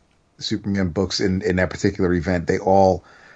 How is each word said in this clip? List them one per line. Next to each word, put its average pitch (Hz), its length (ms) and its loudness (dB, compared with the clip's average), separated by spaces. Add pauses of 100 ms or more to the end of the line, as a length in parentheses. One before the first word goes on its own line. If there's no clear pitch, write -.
(380)
Superman 98 520 -4
books 92 280 -2
in, 92 240 0
in 90 140 0
that 90 140 0
particular 95 420 0
event, 87 340 -2
they 92 120 0
all 95 440 4 (320)